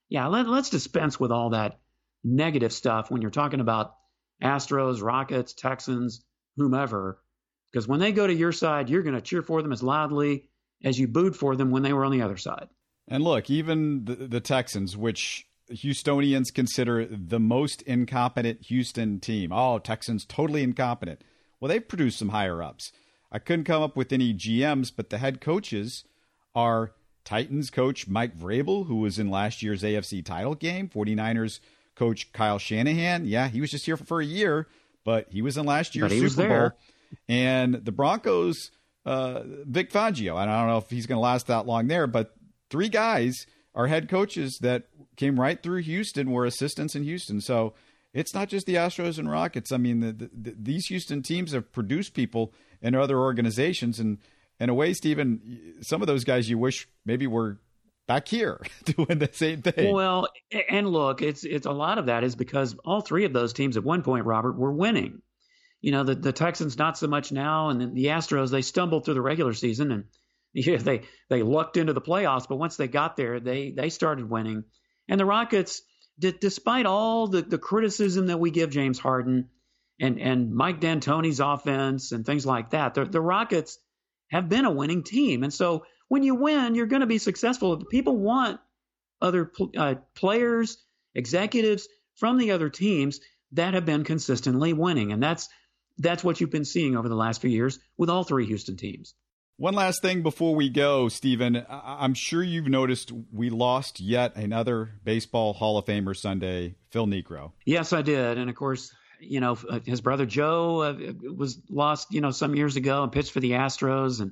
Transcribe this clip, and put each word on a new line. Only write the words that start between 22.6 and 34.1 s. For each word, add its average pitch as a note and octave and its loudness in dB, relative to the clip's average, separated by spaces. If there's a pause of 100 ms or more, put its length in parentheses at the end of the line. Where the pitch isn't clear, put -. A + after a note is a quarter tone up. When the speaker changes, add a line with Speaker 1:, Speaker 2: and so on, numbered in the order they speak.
Speaker 2:
I G#2+ -6
couldn't E3 0
come D#3 2
up D3 -2
with C3 -2
any B2+ 2
G A2 0
Ms, C3+ 2
but - -10
the G#2 -4
head C3 -4
coaches B2+ -4 (500)
are A2+ 2 (300)
Titans B2 -2
coach C3 0
Mike A2 -2
Vrabel, C#3+ 0
who A#2+ -2
was G#2+ 0
in G#2 0
last G2+ -2
year's G#2 -2
A G#2+ 2
F G2+ -2
C F#2+ -8
title G2+ -6
game. F3+ -6
Forty-niners A2 -2 (360)
coach A#2 0
Kyle G#2 2
Shanahan. D#3+ 0
Yeah, A#2+ 0
he A#2+ -4
was D3+ -2
just C#3+ -8
here D#3+ -2
for, D3 -16
for E3 -2